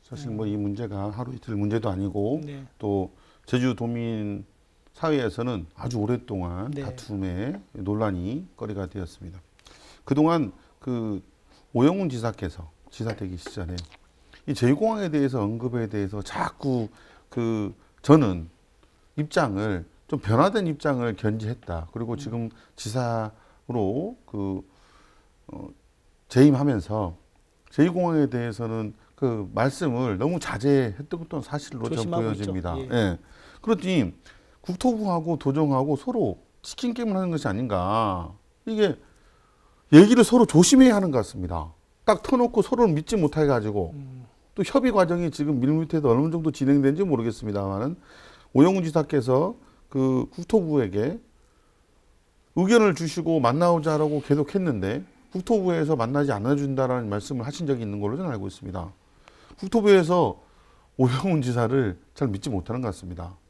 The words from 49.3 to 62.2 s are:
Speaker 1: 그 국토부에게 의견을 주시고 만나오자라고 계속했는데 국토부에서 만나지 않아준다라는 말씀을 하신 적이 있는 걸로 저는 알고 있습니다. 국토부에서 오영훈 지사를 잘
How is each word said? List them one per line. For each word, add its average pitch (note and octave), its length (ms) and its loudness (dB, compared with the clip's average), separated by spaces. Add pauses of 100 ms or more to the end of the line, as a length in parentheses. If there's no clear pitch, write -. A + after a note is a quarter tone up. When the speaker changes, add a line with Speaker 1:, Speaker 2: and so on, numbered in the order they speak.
Speaker 1:
그 C3 420 0
국토부에게 D3+ 880 0 (1400)
의견을 G3 400 6
주시고 E3 440 -2
만나오자라고 D3+ 840 2
계속했는데 C#3+ 840 -2 (280)
국토부에서 F3+ 640 0
만나지 C3+ 360 0
않아준다라는 B2+ 800 0
말씀을 A2 360 -4
하신 D3 220 -8
적이 B2 160 -2
있는 G2+ 160 -6
걸로 G#2 180 -4
저는 F3+ 140 -6
알고 G2 160 -8
있습니다. F#2 440 -10 (680)
국토부에서 F#3 840 4 (560)
오영훈 C3+ 440 2
지사를 A#2+ 560 0 (160)
잘 C#3 160 -2